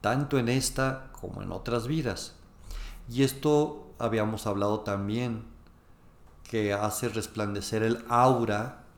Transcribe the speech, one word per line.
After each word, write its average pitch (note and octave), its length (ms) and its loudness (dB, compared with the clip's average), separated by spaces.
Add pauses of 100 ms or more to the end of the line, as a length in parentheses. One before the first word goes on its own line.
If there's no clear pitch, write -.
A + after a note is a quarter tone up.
tanto C3+ 380 2
en A#2 100 2
esta C3 640 0 (100)
como G2 220 -8
en F#2+ 100 -6
otras A2+ 340 -2
vidas. C3 500 -2 (720)
Y A#2+ 140 2
esto D3 760 2
habíamos A2 480 0
hablado G2+ 340 2
también, G#2+ 640 -2 (960)
que G#2 300 0
hace G#2 380 0
resplandecer G#2 760 -2
el A2+ 240 0
aura A#2+ 800 2 (120)